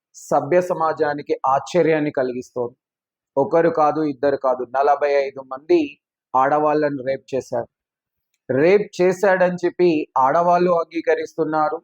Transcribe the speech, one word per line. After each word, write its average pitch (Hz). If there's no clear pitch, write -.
సభ్య 147
సమాజానికి 156
ఆశ్చర్యాన్ని 151
కలిగిస్తోంది. 127
ఒకరు 160
కాదు, 156
ఇద్దరు 139
కాదు, 123
నలభై 143
ఐదు 135
మంది 147
ఆడవాళ్ళను 147
రేప్ 135
చేశారు. 123
రేప్ 180
చేశాడని 185
చెప్పి 175
ఆడవాళ్ళు 175
అంగీకరిస్తున్నారు, 160